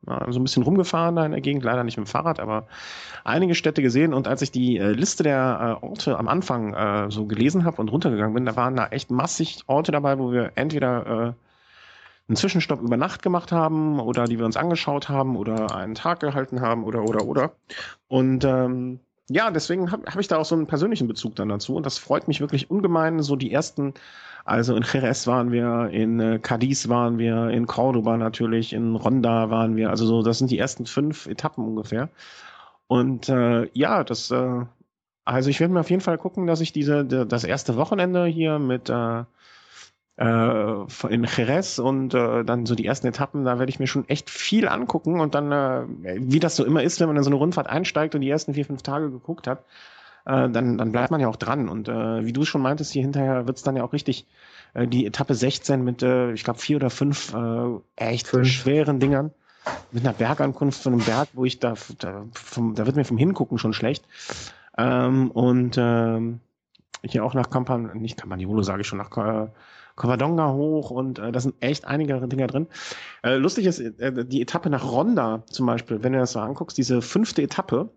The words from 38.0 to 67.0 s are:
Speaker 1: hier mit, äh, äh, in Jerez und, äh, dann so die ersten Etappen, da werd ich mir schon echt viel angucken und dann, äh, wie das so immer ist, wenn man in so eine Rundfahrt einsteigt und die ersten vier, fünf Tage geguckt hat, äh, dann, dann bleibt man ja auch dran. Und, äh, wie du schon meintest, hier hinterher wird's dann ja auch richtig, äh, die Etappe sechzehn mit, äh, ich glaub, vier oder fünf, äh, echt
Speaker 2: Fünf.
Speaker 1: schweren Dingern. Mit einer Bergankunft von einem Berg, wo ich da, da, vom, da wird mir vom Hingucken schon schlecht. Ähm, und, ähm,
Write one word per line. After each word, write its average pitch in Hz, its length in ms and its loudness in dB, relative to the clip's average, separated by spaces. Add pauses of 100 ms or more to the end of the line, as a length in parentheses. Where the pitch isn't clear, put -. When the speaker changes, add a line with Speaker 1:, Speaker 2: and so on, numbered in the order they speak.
Speaker 1:
hier 160 340 0
mit, 127 300 -2
äh, 117 360 -2 (920)
äh, 113 680 2 (260)
in 117 140 2
Jerez 131 540 0
und, 131 340 0
äh, 117 320 2
dann 117 220 0
so 120 80 2
die 110 100 -2
ersten 135 220 -2
Etappen, 139 380 -2
da 123 160 0
werd 131 80 0
ich 135 100 -8
mir 135 80 -2
schon 135 220 -2
echt - 220 -4
viel - 360 2
angucken 165 540 0
und 151 160 2
dann, 143 160 0
äh, 131 320 0 (340)
wie 131 220 4
das 165 160 0
so 127 80 2
immer 143 180 4
ist, 170 160 0
wenn 170 80 4
man 151 100 2
in 143 60 4
so 139 80 4
eine 143 60 4
Rundfahrt 151 320 0
einsteigt 156 480 -2
und 143 60 0
die 135 80 0
ersten 151 240 -2
vier, 143 100 -2
fünf 139 180 -8
Tage 143 300 -4
geguckt 143 340 -10
hat, 127 140 -4 (640)
äh, 131 260 2
dann, 117 260 2
dann 113 140 0
bleibt 123 220 2
man 160 80 2
ja 127 80 4
auch 110 80 -2
dran. 127 320 -2
Und, 104 200 -6
äh, 113 380 -2
wie 117 60 -4
du 135 120 0
schon 147 180 0
meintest, 147 300 0
hier 139 100 0
hinterher 135 440 0
wird's 127 160 -6
dann 135 140 0
ja 123 80 -2
auch 127 80 -8
richtig, - 340 -4 (480)
äh, 120 140 0
die 120 180 2
Etappe 127 300 -2
sechzehn 131 480 0
mit, 123 180 -2
äh, 127 300 2
ich 107 100 -6
glaub, 120 160 -4
vier 147 200 0
oder 131 120 0
fünf, - 420 -2
äh, 117 460 -2 (160)
echt 117 320 -4
Speaker 2:
Fünf. 127 220 4
Speaker 1:
schweren 139 500 2
Dingern. 139 320 2 (600)
Mit 120 120 -2
einer 123 100 4
Bergankunft 139 680 0
von 127 120 2
einem 113 100 4
Berg, 117 300 2
wo 127 100 -2
ich 123 160 -2
da, 117 140 0 (260)
da, 101 320 -8
vom, 113 420 -4
da 107 120 -2
wird 135 100 0
mir 147 80 2
vom 120 140 -2
Hingucken 151 400 0
schon 110 140 0
schlecht. 113 320 -2 (720)
Ähm, 127 540 2
und, 123 480 2
ähm, 117 600 0 (640)